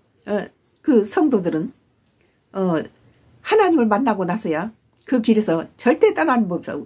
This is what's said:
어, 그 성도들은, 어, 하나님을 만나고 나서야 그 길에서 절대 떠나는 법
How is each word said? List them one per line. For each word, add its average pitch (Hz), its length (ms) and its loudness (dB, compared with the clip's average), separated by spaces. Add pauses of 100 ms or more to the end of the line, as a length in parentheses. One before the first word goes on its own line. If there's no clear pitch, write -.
(260)
어, 208 200 -4 (340)
그 233 240 4
성도들은, 214 680 0 (800)
어, 185 240 -2 (640)
하나님을 339 460 2
만나고 208 380 0
나서야 175 480 -4 (320)
그 254 160 0
길에서 208 460 0 (100)
절대 320 380 2
떠나는 247 340 0
법 175 180 -6 (200)